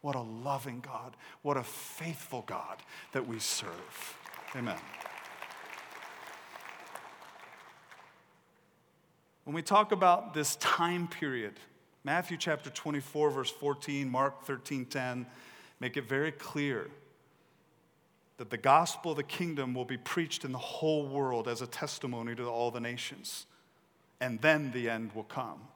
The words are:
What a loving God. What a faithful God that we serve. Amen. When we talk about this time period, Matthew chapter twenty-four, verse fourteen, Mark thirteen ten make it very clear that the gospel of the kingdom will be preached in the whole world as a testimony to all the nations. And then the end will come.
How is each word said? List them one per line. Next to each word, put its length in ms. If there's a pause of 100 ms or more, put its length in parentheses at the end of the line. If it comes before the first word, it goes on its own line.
What 140
a 60
loving 580
God. 360 (260)
What 160
a 60
faithful 840
God 300 (340)
that 160
we 120
serve. 800 (380)
Amen. 220 (4000)
When 120
we 60
talk 320
about 400
this 240
time 500
period, 460 (500)
Matthew 340
chapter 320
twenty-four, 600
verse 180
fourteen, 600
Mark 340
thirteen 420
ten 400 (540)
make 160
it 120
very 240
clear 580 (1500)
that 120
the 80
gospel 540
of 60
the 60
kingdom 500
will 120
be 120
preached 480
in 60
the 60
whole 500
world 400
as 140
a 60
testimony 680
to 100
all 260
the 80
nations. 680 (720)
And 220
then 320
the 160
end 240
will 100
come. 360 (160)